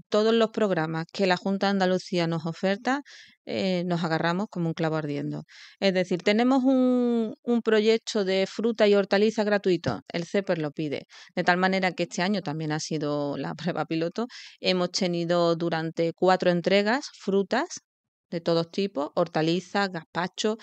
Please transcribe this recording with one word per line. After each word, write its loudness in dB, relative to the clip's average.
todos 4
los 2
programas -2
que 0
la 2
Junta 0
de 2
Andalucía 0
nos -2
oferta, -2
eh, -2
nos -2
agarramos 0
como -2
un -2
clavo -2
ardiendo. -6
Es 2
decir, 0
tenemos 4
un, 2
un 0
proyecto 2
de 2
fruta 2
y 6
hortaliza 2
gratuito, 0
el -4
ceper 0
lo -4
pide, -6
de -2
tal 4
manera 2
que -4
este -4
año -2
también -4
ha -2
sido -4
la -6
<laughs> -4
prueba -4
piloto. -4
Hemos 0
tenido 0
durante -2
cuatro 2
entregas 0
frutas -2
de -6
todos 0
tipos, -4
hortalizas, 0
gazpacho -4